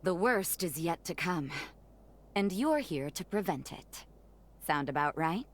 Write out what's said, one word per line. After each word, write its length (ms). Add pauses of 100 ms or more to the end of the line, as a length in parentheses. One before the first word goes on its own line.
The 100
worst 480
is 160
yet 280
to 80
come, 360 (840)
and 160
you're 260
here 320
to 140
prevent 480
it. 340 (580)
Sound 240
about 300
right? 360